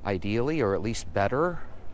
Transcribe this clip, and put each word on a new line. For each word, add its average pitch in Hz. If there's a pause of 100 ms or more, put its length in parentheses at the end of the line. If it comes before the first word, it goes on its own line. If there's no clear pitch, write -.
ideally, 110
or 98
at 92
least 110
better. 139 (320)